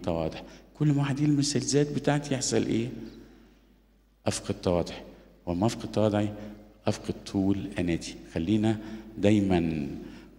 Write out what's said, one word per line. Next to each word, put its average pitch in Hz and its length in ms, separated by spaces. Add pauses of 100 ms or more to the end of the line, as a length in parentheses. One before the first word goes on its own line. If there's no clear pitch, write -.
تواضع. 82 360 (400)
كل 151 80
ما 143 120
واحد 139 200
يلمس 147 360
الذات 143 400
بتاعتي 143 380
يحصل 113 320
إيه؟ 113 240 (1400)
أفقد - 340
تواضعي، 87 400 (440)
وما 87 200
أفقد - 260
تواضعي 104 420 (540)
أفقد - 260 (180)
طول 98 360 (120)
أناتي. 85 360 (180)
خلينا 107 460 (380)
دايمًا 90 680 (520)